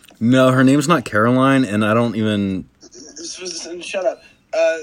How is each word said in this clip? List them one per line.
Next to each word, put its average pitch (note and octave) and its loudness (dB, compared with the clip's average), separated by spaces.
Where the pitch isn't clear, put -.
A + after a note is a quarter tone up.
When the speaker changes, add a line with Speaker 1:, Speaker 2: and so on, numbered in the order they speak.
Speaker 1:
No, C3 4
her C3 2
name's C#3 2
not D#3+ 0
Caroline, B2+ 2
and G#2 -2
I G#2+ 0
don't A#2 0
even G2+ -2
Speaker 2:
This - -18
was, F3 -14
shut F#3 -4
up. D3+ -4
Uh, D#3+ 0